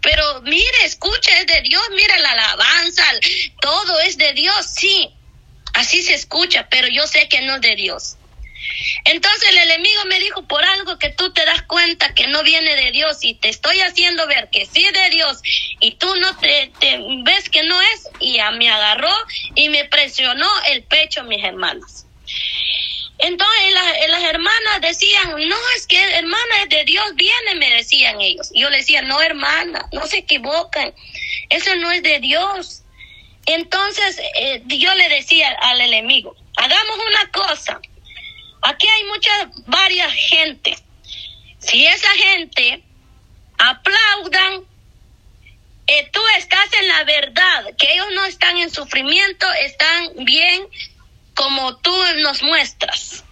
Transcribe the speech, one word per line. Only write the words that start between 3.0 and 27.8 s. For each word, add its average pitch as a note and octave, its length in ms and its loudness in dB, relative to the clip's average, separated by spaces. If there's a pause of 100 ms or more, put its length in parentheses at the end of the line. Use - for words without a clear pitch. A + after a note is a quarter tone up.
todo E4+ 400 0
es E4+ 160 0
de D4 160 2
Dios". F4 320 0
"Sí, F#4+ 440 0 (640)
así A#3+ 300 0
se F4 100 2
escucha, - 560 -2
pero B3 200 2
yo C#4 180 0
sé D4+ 220 2
que C4 120 2
no C4+ 140 -2
es C4 60 -4
de A3 160 2
Dios". F#3+ 400 -8 (880)
Entonces G4 440 2
el F#4 80 6 (140)
enemigo G4+ 340 2
me F#4 140 0
dijo, G4+ 280 -4
"Por D4 160 0
algo F#4+ 360 0
que D4 100 -2
tú F4 240 -4
te D#4+ 120 2
das E4 180 0
cuenta E4+ 500 0
que C4 140 2
no D4 160 0
viene D#4+ 320 0
de C4 160 0
Dios D4 320 -2
y - 120 -2
te - 140 -4
estoy E4 320 -2
haciendo F4 460 0
ver C4+ 240 -2
que G3+ 140 -2
sí - 200 2
es D4+ 80 2
de F#4 180 2
Dios D#4 280 -2 (420)
y - 140 2
tú F#4 220 -2
no F#4 200 -2
te, C#4+ 420 0
te C#4 200 0 (240)
ves F#4 260 0
que D#4 140 2
no F4+ 180 0
es", G#4 260 0 (120)
y - 180 -4
ya G#3+ 140 0
me A#3 180 0
agarró G#3+ 440 0 (420)
y D4+ 140 2
me D4 160 0
presionó C#4 640 0 (200)
el C4 140 -4
pecho, D4+ 400 0
mis G#3+ 200 -8
hermanas. F#3 640 -8 (1120)
Entonces F#4+ 540 2
las, E4+ 360 0
las F4 140 0
hermanas F#4+ 580 0
decían, F4+ 500 2 (180)
"No, G4+ 80 0 (200)
es - 100 -10
que F#4 140 4 (160)
hermana G4+ 460 0
es G4+ 60 -8
de D4+ 160 2
Dios, G4 300 0
viene", G#4+ 400 0
me C#4+ 160 0
decían A3+ 500 2